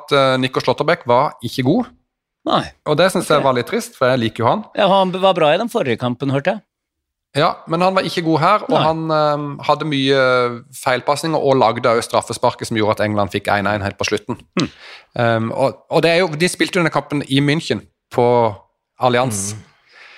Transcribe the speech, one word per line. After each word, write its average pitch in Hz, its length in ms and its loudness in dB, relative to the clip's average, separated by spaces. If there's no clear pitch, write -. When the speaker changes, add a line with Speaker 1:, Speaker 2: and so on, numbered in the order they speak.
Speaker 1:
at, - 100 -8
eh, 135 240 4
Nico 127 240 -2
Schlotterbeck 147 480 -2
var 131 240 2
ikke 120 220 -6
god. 220 220 0
Speaker 2:
Nei. 208 180 0
Speaker 1:
Og 151 120 0
det 180 140 4
synes 185 160 -4
jeg 151 120 4
Speaker 2:
Ok. - 40 0
Speaker 1:
var 135 100 2
litt 123 140 -2
trist, - 300 -6
for 127 100 2
jeg 127 120 2
liker 113 240 -2
jo 113 40 2
han. 196 180 0
Speaker 2:
Ja, 208 120 2
han 190 240 2
var 190 220 2
bra 156 200 4
i 175 40 2
den 220 120 -4
forrige 135 300 -2
kampen, 123 320 -4
hørte 139 220 -2
jeg. 214 80 -10
Speaker 1:
Ja, 156 200 2
men 165 140 -2
han 185 120 2
var 190 100 2
ikke 180 200 -4
god 160 160 0
her, 190 240 2
og - 60 -8
Speaker 2:
Nei. 160 140 2
Speaker 1:
han, 160 280 -2
ehm, 147 500 -2
hadde 147 240 -2
mye 131 800 0
feilpassinger 143 640 -2
og 135 200 2
lagde 117 280 2
også 117 240 2
straffesparket - 580 -2
som 117 100 -4
gjorde 107 140 2
at 104 100 -2
England 104 300 0
fikk 101 160 -4
en 101 200 0
en 104 140 -2
helt 98 180 -6
på - 60 -4
slutten. 104 340 -6
Speaker 2:
Hmm. 143 100 -2
Speaker 1:
Ehm, 113 360 0
og, - 400 -4
og 156 100 2
det 160 100 4
er 170 80 2
jo, 185 80 2
de 156 220 -2
spilte - 300 -4
jo - 40 2
denne 156 80 0
kampen 147 380 -4
i 135 100 2
München 143 460 -2
på 123 140 2
Allianz. 120 540 0
Speaker 3:
Hmm. 107 100 -16